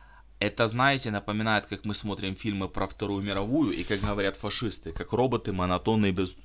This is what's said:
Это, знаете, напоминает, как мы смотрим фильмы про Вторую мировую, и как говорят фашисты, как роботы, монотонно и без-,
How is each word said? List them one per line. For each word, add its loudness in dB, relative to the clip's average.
Это, 2
знаете, 2
напоминает, 0
как -8
мы -2
смотрим -4
фильмы -2
про -2
Вторую -2
мировую, 0
и -2
как 0
говорят 0
фашисты, -4
как -6
роботы, 2
монотонно 2
и 4
без-, -2